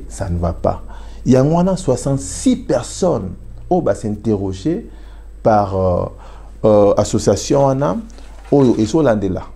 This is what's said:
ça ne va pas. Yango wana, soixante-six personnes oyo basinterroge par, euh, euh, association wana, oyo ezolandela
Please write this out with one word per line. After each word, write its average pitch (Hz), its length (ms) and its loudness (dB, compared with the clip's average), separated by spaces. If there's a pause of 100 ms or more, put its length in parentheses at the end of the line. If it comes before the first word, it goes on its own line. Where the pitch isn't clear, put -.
ça 95 200 -8
ne 87 100 -2
va 87 140 -2
pas. - 300 -2 (420)
Yango 131 300 4
wana, 180 220 2
soixante-six 139 800 0
personnes - 760 -2 (400)
oyo 180 100 2
basinterroge 107 1000 -2 (580)
par, 104 360 2
euh, 92 300 0 (580)
euh, 104 320 6
association 120 680 2
wana, 139 320 0 (540)
oyo 135 260 6
ezolandela 107 680 0 (120)